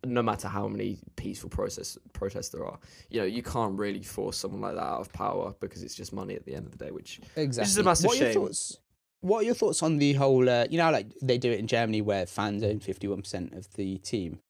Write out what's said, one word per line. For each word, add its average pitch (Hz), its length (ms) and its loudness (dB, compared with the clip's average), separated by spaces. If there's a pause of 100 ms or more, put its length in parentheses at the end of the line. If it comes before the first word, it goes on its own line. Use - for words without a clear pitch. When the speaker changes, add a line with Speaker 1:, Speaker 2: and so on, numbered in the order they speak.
Speaker 1:
no 120 180 2
matter 107 240 0
how 101 220 -2
many 104 320 -4 (160)
peaceful - 340 -10
process, - 480 -6 (140)
protests - 380 -6
there - 140 -10
are, - 140 -10 (320)
you 117 80 -2
know, 101 80 2
you 113 160 -2
can't 107 340 -2
really 101 280 -2
force 101 320 -4
someone 98 240 -6
like 101 160 -6
that - 80 -4
out - 160 -4
of - 120 -10
power 98 460 -4
because - 240 -8
it's - 140 -12
just - 160 -12
money 98 240 -8
at - 80 -12
the 67 100 -10
end - 100 -8
of - 140 -16
the - 60 -12
day, - 80 -10
which, - 260 -14 (160)
Speaker 2:
Exactly. 135 280 -2
Speaker 1:
which - 80 2
is - 80 4
a 214 40 4
massive 175 240 6
Speaker 2:
What - 140 6
are - 40 6
your 117 80 4
Speaker 1:
shame. - 100 4
Speaker 2:
thoughts, - 360 -6 (440)
what 202 180 2
are - 20 2
your 233 120 2
thoughts 170 280 2
on 160 140 4
the 143 160 6
whole, 135 360 8
uh, 120 220 4
you 165 80 0
know, 165 140 6
like, 110 160 2 (140)
they 127 160 4
do 123 120 2
it 110 80 2
in 110 80 -2
Germany 110 360 2
where 101 220 2
fans 104 380 -2
own 104 160 0
fifty-one 98 440 -4
percent - 320 -8
of - 180 -14
the 98 260 -4
team? 92 400 -6 (120)